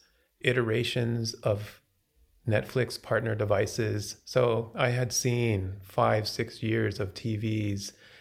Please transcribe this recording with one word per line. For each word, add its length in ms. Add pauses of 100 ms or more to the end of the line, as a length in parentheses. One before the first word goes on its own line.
(420)
iterations 920
of 440 (640)
Netflix 560
partner 320
devices. 920
So 500
I 140
had 240
seen 680
five, 460
six 340
years 380
of 140
T 240
Vs 560 (280)